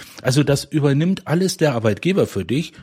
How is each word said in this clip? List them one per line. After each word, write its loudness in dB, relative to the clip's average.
Also 2
das 0
übernimmt 0
alles 0
der 2
Arbeitgeber 0
für -4
dich -4